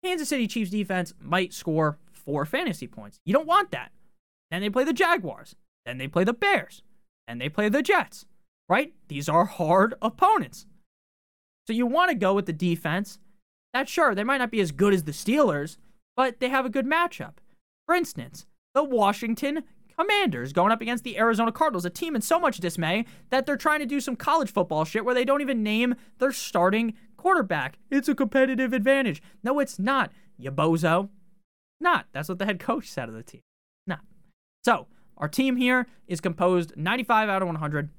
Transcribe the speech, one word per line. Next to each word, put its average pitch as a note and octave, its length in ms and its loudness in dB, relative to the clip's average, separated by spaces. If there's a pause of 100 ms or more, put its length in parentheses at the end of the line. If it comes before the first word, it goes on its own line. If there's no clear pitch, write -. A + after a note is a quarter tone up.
Kansas F4+ 240 -2
City B3+ 180 0
Chiefs G#3 240 -2
defense F#3 500 -2
might F3+ 320 -2
score D#3 460 0 (140)
four D3+ 340 -4
fantasy A#3+ 400 -4
points. G#2 380 -20
You F3 80 -2
don't D4+ 160 2
want F#4 240 2
that. - 180 -10 (600)
Then E3+ 80 -4
they G#3 100 -2
play B3+ 140 2
the D4+ 80 0
Jaguars. C4 640 -2 (280)
Then B2+ 140 -8
they C3 80 -8
play E3 160 0
the G#3 100 2
Bears. D#4 520 -2 (420)
Then A#2+ 120 -12
they B2+ 100 -6
play G#3 200 0
the C4 140 2
Jets, - 440 0 (420)
right? A#3 260 0 (140)
These D3 200 -6
are E3 180 4
hard F#3+ 540 2
opponents. C#4+ 680 0 (1000)
So A#3 60 -6
you A#3+ 140 0
wanna D#4+ 280 2
go G3 200 2
with G3 120 0
the E3+ 60 -6
defense. E3+ 680 -2 (540)
That, C4 160 -2
sure, C#4+ 260 2
they G3+ 100 -2
might C4+ 140 0
not B3 120 -2
be A3 100 0
as F3 100 2
good F#3+ 220 4
as F3+ 120 2
the D3 80 -8
Steelers, F#3+ 680 0 (360)
but B3+ 260 0
they B3+ 100 -2
have C4+ 160 0
a A#3+ 40 -4
good B3+ 160 -2
matchup. E4+ 520 -2 (480)
For E4 80 2
instance, - 520 -4 (280)
the C#4+ 100 2
Washington A#3 800 0 (320)
Commanders D#4+ 560 0
going F3+ 200 4
up A3+ 100 0
against A3+ 220 -4
the A#3 140 -8
Arizona A3+ 340 2
Cardinals, A3+ 340 0
a F3+ 40 -2
team E4 240 -6
in A3+ 60 0
so E4 180 2
much D#4 200 0
dismay F3 480 -2 (240)
that C4 160 2
they're D4 100 0
trying D4+ 240 0
to C#4+ 60 -6
do C#4 140 -2
some B3+ 160 -6
college D4 340 0
football D#3+ 340 0
shit G#3+ 220 -4
where B3 80 0
they B3 100 2
don't C#4 160 2
even C4 220 -2
name A3+ 320 0 (240)
their C4 140 0
starting G#3 640 0 (220)
quarterback. F#3+ 640 0 (120)
It's C#4 180 0
a C#4+ 60 2
competitive C4 600 2
advantage. B3+ 480 2 (200)
No, C4 160 0
it's C#4 200 -2
not, A3+ 320 0 (260)
you B2+ 140 -8
bozo. E3 580 2 (720)
Not. E4+ 320 0
That's D3 160 -8
what F3+ 100 -6
the G3 80 -4
head G3 120 -2
coach - 320 -4
said B2 180 -8
of A2+ 60 -14
the A2 80 -14
team. - 180 -20 (460)
Not. F3+ 140 -6 (640)
So, A#3 240 2 (280)
our D#3 120 -4
team B3+ 280 0
here B3 300 2 (200)
is F3 140 -6
composed F3 560 0
ninety-five G#3+ 540 0
out F#3+ 100 0
of F#3+ 60 -2
one E3 100 -4
hundred. D3+ 320 -4 (100)